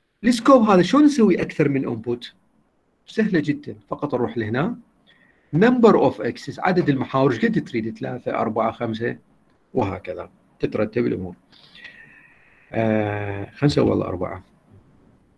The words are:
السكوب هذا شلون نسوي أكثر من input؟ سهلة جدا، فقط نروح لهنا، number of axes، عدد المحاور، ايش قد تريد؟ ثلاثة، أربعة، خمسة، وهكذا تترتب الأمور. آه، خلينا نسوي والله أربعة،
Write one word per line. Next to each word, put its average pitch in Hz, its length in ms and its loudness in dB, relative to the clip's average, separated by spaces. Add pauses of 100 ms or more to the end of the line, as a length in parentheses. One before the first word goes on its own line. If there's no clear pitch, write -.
(240)
السكوب 254 380 6
هذا 196 200 6
شلون 269 220 4
نسوي 220 380 4
أكثر - 260 0
من 135 200 -2
input؟ 120 460 -8 (720)
سهلة 185 340 0
جدا، 143 360 -6 (120)
فقط 143 260 -6
نروح 120 240 -2
لهنا، 127 400 -4 (800)
number 226 360 6
of 131 220 2
axes، - 440 -10
عدد 175 300 0
المحاور، 135 440 0
ايش 117 120 -4
قد 175 200 0
تريد؟ 110 340 -8
ثلاثة، 127 360 -8
أربعة، 110 380 -2
خمسة، 117 460 -6 (560)
وهكذا 92 560 -6 (300)
تترتب 120 460 -2
الأمور. 92 280 -6 (1400)
آه، 104 720 -4
خلينا - 200 -8
نسوي 139 260 2
والله 98 160 -2
أربعة، 92 380 -10 (920)